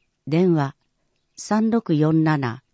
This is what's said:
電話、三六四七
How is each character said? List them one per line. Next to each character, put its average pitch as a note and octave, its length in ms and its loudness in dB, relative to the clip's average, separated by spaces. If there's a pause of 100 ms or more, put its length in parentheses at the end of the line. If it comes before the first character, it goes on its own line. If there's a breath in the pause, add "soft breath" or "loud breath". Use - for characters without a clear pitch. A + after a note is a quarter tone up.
(280)
電 E3+ 280 2
話、 C#3 200 -4 (600)
三 A3 340 -2
六 A3 240 -2
四 D#3 300 2
七 C#3 400 -2 (100)